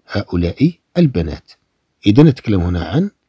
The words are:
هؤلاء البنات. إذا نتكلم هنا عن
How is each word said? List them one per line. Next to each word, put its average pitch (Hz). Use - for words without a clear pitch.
هؤلاء 104
البنات. 90
إذا 107
نتكلم 110
هنا 87
عن 156